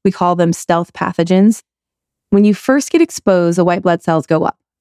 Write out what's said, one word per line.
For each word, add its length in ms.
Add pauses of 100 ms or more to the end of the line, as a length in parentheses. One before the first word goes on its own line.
we 60
call 260
them 160
stealth 420
pathogens. 680 (680)
When 140
you 100
first 360
get 120
exposed, 560
the 60
white 180
blood 200
cells 240
go 180
up. 140 (220)